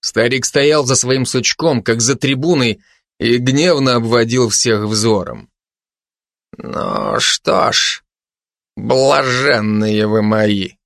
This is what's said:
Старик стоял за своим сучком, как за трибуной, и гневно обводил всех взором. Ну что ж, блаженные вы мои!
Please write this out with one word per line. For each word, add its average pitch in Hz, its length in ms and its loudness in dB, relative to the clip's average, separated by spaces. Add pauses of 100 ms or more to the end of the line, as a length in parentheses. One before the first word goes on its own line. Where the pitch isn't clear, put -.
Старик 123 440 -2
стоял 147 400 2
за 127 100 0
своим 127 300 0
сучком, 127 580 -2
как 117 180 -2
за 120 140 0
трибуной, 135 680 0 (380)
и 120 180 2
гневно 135 580 2
обводил 117 540 0
всех 107 340 0
взором. 107 680 -2 (1080)
Ну - 640 -4
что - 520 0
ж, - 320 -2 (720)
блаженные 123 1300 0
вы 107 140 0
мои! 107 500 0 (140)